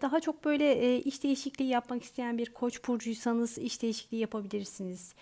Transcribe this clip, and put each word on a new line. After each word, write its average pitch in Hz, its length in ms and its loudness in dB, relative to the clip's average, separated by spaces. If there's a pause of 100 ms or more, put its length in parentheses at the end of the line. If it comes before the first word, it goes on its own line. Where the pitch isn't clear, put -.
daha 285 180 2
çok 311 240 -4
böyle, 294 280 6
e, 247 260 4
iş 262 240 -4
değişikliği 269 460 0
yapmak 247 340 0
isteyen 233 360 -4
bir 233 140 -2
Koç - 360 -4
burcuysanız 233 680 0
iş - 240 -4
değişikliği 226 360 -4
yapabilirsiniz. 202 1040 -4